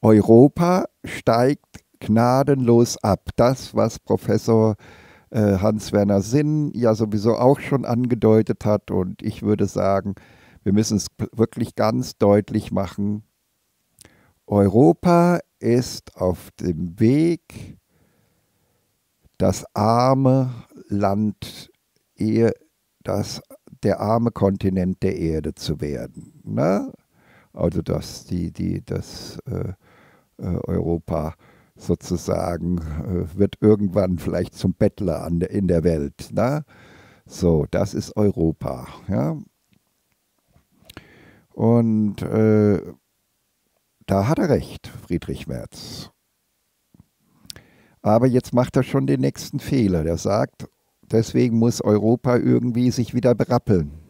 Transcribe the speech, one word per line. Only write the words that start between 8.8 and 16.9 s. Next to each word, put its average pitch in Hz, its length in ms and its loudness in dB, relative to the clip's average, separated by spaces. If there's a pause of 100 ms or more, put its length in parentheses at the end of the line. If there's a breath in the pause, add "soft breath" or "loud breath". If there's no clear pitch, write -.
Und 92 300 -4
ich 107 220 -8
würde 104 240 0
sagen, 98 480 -2 (480 soft breath)
wir 98 100 0
müssen 107 240 2
es - 140 -4
p-, - 240 -8
wirklich 117 400 -2
ganz 123 420 -2
deutlich 104 540 2
machen. 101 500 -6 (1300 soft breath)
Europa 165 920 4 (180)
ist - 600 -2
auf 90 320 -2 (100)
dem 85 400 -6